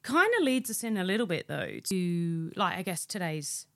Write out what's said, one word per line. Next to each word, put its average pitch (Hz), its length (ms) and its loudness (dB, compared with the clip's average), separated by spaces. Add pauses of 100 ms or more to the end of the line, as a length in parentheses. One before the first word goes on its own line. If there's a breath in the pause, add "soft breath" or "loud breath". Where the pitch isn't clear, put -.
Kinda 392 380 4
leads 262 300 2
us 220 140 -4
in 220 120 0
a 185 80 0
little 208 220 2
bit, 170 220 -2
though, - 360 -4
to, 170 680 0
like, 175 240 0
I 185 40 -6
guess 170 240 -4
today's 156 680 -6